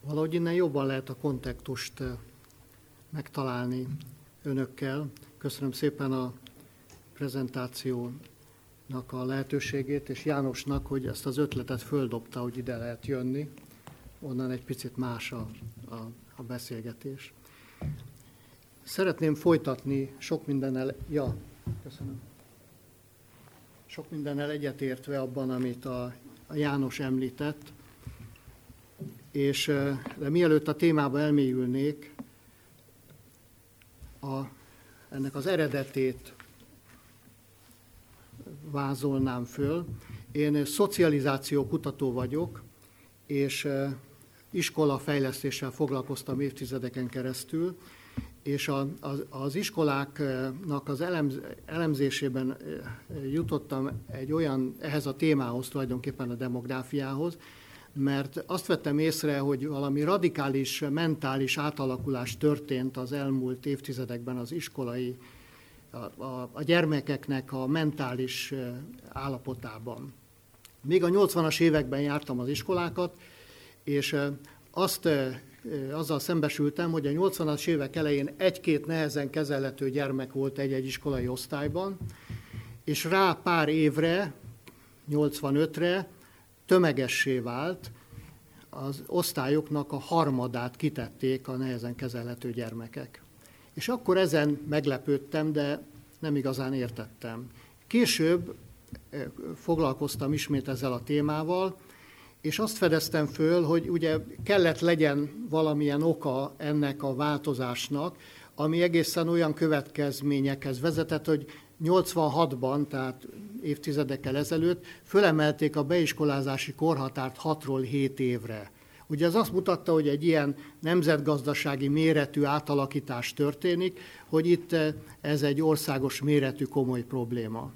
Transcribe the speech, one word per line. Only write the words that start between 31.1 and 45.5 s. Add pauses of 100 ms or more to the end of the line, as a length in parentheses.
elmélyülnék, (2000)
a, (680)
ennek
az
eredetét (2500)
vázolnám
föl. (460)
Én
szocializáció
kutató
vagyok, (640)
és,
ö, (640)
iskolafejlesztéssel